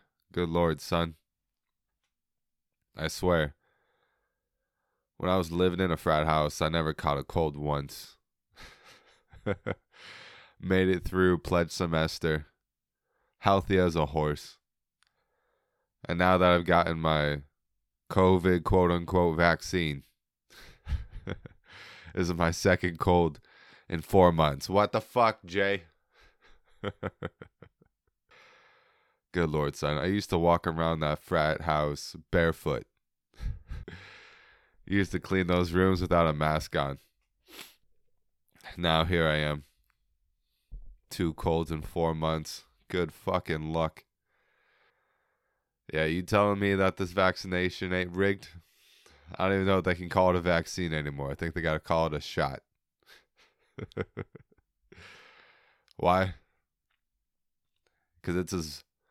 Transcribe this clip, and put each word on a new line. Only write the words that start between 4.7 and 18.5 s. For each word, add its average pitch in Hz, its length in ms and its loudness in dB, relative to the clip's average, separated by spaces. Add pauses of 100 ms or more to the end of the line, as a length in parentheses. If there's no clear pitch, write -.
when - 120 -4
I 92 100 2
was 82 120 -2
living 87 300 2
in 90 100 2
a 80 60 0
frat 78 300 2
house, 78 360 0
I 78 60 0
never 78 260 -2
caught 73 240 -2
a 69 60 -8
cold 78 320 -4
once. 71 600 -6 (1300)
<laughs> 98 120 -4 (1040)
Made 92 280 2
it 87 160 0
through 92 340 2
pledge 87 320 0
semester, 80 760 -2 (920)
healthy 98 400 2
as 87 160 4
a 80 120 2
horse. 76 500 -4 (1500)
And 85 100 -2
now 90 180 6
that 90 140 6
I've 87 140 4
gotten 85 340 2
my 76 440 0 (680)
covid, 90 540 4